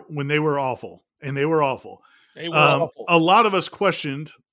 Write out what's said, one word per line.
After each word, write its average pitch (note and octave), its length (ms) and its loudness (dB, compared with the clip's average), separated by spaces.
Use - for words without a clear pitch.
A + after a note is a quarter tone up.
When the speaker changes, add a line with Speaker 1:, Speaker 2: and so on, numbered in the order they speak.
Speaker 1:
when C#3+ 200 -6
they D3 120 0
were D3+ 200 0
awful, A#2 460 -8
and C#3 160 -8
they C#3 80 0
were D#3+ 160 2
awful, B2+ 420 -4
Speaker 2:
They D#3+ 140 -10
were D#3+ 80 0
Speaker 1:
um, D3 260 6
Speaker 2:
awful. C3 240 -10
Speaker 1:
a E3+ 100 -4
lot F#3 280 4
of G#3 80 0
us F3+ 160 -2
questioned, D#3 600 -4